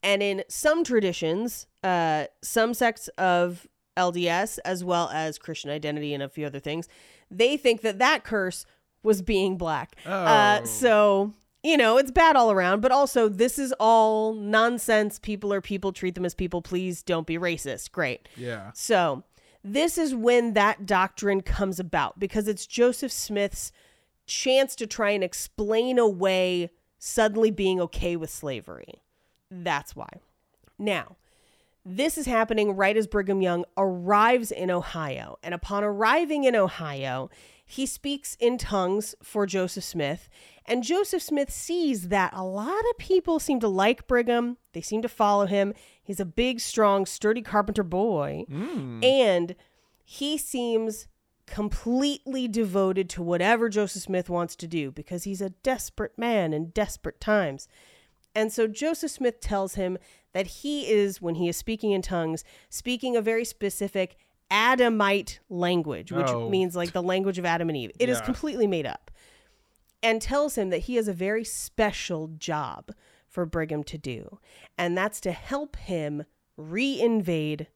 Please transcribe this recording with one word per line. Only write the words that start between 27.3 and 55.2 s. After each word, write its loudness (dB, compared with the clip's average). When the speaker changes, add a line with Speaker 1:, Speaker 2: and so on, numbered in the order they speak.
Speaker 1:
being 0
okay -2
with -6
slavery. -10
That's -4
why. -12
Now, -4
this -2
is -6
happening 2
right 4
as 2
Brigham 0
Young 0
arrives 4
in -2
Ohio. -4
And -8
upon -4
arriving 2
in 6
Ohio, -2
he -6
speaks -8
in 2
tongues -2
for -2
Joseph -4
Smith. -6
And 0
Joseph 0
Smith -2
sees -2
that 0
a -8
lot -4
of -2
people 2
seem -2
to 0
like 2
Brigham. 0
They -10
seem -4
to -4
follow 4
him. 2
He's -10
a -2
big, -2
strong, 2
sturdy -2
carpenter 0
boy. -2
Speaker 2:
Mm. -6
Speaker 1:
And 4
he -6
seems -2
completely -2
devoted 0
to -8
whatever 2
Joseph -2
Smith -2
wants -4
to -14
do, -4
because -10